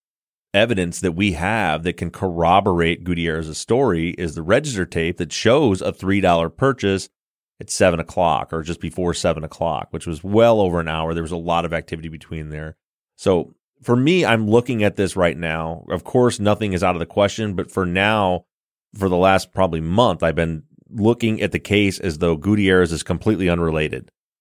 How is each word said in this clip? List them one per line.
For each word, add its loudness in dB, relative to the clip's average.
evidence 0
that 0
we 0
have -2
that -2
can -6
corroborate 2
Gutierrez's -4
story 0
is -8
the -8
register 0
tape -4
that -6
shows 2
a -4
three 0
dollar 2
purchase -2
at -18
seven 2
o'clock -2
or -6
just -8
before -4
seven -2
o'clock, -6
which -8
was -8
well 4
over 2
an -6
hour. -4
There -4
was -8
a -6
lot -2
of -6
activity -8
between -12
there. -12
So 0
for 0
me, 4
I'm 2
looking 2
at 2
this 0
right 2
now. -6
Of -4
course, 2
nothing 0
is 0
out 2
of -4
the -4
question, 0
but -6
for -2
now, 0
for 0
the 2
last 4
probably 0
month, 0
I've 0
been -2
looking 0
at -2
the -4
case 0
as -4
though 0
Gutierrez 2
is -4
completely 0
unrelated, -2